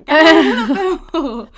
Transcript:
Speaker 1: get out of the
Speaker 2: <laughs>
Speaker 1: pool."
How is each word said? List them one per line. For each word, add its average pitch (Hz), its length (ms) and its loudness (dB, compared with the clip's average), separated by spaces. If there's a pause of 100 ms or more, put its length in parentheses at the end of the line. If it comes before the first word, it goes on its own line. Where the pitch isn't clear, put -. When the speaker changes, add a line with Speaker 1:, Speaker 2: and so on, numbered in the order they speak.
Speaker 1:
get 311 200 4
out 247 440 2
of 277 60 -2
the 381 300 -4
Speaker 2:
<laughs> - 40 -20
Speaker 1:
pool." 233 480 -8